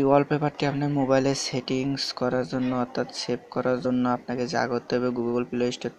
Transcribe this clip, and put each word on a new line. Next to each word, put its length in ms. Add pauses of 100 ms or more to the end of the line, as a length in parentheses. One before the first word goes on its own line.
ওয়ালপেপারটি 640
আপনার 180 (100)
মোবাইলে 320 (140)
সেটিংস 580 (160)
করার 320
জন্য, 180 (140)
অর্থাৎ 240 (140)
সেভ 180 (140)
করার 300
জন্য 200 (120)
আপনাকে 280 (100)
যা 80 (100)
করতে 240
হবে, 120 (100)
Google 320
Play 260
Store 220